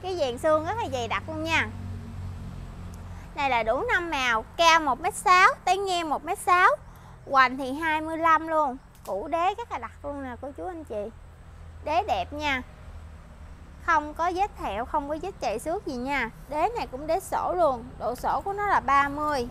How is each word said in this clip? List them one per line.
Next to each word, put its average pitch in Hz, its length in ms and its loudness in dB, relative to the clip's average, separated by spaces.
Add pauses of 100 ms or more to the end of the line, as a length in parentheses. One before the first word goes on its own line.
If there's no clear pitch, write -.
Cái 359 140 -4
dàn 262 220 0
xương 311 260 4
rất 403 180 -2
là 349 100 -4
dày 240 160 -2
đặc - 180 -2
luôn 311 180 -6
nha. 320 240 2 (1700)
Này 277 160 0
là 233 120 2
đủ 226 180 2
năm 381 300 0
màu, 247 340 2 (120)
cao 330 240 8
một 277 200 0
mét 349 140 -2
sáu, 381 340 8 (160)
tán 392 200 2
ngang 349 240 0
một 254 160 -2
mét 349 140 -4
sáu, 370 300 6 (640)
hoành 262 260 6
thì 262 160 -4
hai 311 280 0
mươi 320 180 -4
lăm 320 300 4
luôn. 302 280 2 (300)
Củ 214 220 -4
đế 339 300 2
rất 466 140 -8
là 339 60 -6
đặc 233 140 -10 (100)
luôn 285 200 -8
nè 262 80 -8 (100)
cô 262 160 -10
chú 320 100 -8
anh 339 180 -10
chị. 220 260 -8 (760)
Đế 311 240 2
đẹp 277 240 -2
nha. 285 300 -2 (1200)
Không 302 280 2
có 339 200 0
vết 392 240 0
thẹo, 233 260 -4
không 285 240 -2
có 302 140 -2
vết 370 80 -6 (100)
chảy 220 180 -2
xước 339 280 -4
gì 302 80 -4
nha. 247 360 -2 (180)
Đế 311 280 0
này 285 160 -4
cũng 277 140 -8
đế 330 140 0
sổ - 360 -2
luôn, 269 280 2 (140)
độ - 160 -4
sổ 240 300 -2
của 392 80 -4
nó 403 140 -2
là 330 140 4
ba 277 280 4
mươi. 285 420 -2